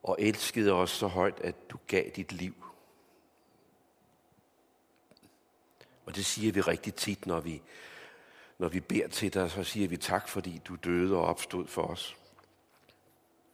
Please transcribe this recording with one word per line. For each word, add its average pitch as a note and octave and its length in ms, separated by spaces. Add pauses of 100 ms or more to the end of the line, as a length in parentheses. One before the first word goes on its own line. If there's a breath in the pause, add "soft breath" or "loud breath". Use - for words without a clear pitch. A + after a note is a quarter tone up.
Og F#2 160
elskede G#2 520
os F2+ 180
så - 180
højt, F#2 320
at F2 160 (140)
du - 80 (100)
gav F#2+ 160 (120)
dit F#2+ 160
liv. F2+ 220 (3500 loud breath)
Og - 100
det G2 100
siger G#2+ 280
vi G2 80
rigtig E2+ 320
tit, - 320
når E2+ 140
vi, D#2+ 220 (960 loud breath)
når F2 100
vi F2 120
beder - 280
til - 260
dig, F2+ 180
så F2+ 120
siger G2+ 240
vi E2+ 100
tak, - 300
fordi F2 380
du F#2 100
døde F2 400
og E2+ 100
opstod E2+ 420
for - 140
os. E2 360 (1400)